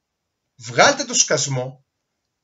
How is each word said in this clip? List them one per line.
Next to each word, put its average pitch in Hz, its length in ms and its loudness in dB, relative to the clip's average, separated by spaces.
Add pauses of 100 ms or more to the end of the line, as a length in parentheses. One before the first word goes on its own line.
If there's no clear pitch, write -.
(560)
βγάλτε 165 480 2
το 240 100 -10
σκασμό, 135 720 -2 (580)